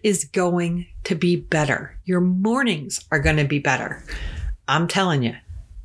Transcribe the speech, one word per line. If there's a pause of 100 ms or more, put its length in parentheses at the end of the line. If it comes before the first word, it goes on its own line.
is
going (160)
to
be
better.
Your
mornings
are
gonna
be
better. (640)
I'm
telling
you, (500)